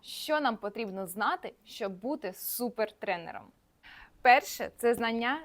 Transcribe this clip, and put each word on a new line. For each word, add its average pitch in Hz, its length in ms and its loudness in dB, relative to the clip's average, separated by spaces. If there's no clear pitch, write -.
що - 380 -2
нам 262 180 2
потрібно 196 500 -6
знати, 220 460 -2
щоб - 280 -6
бути 202 420 -6
супертренером. 208 1080 -4
Перше, - 540 6
це 240 160 4
знання 233 520 -2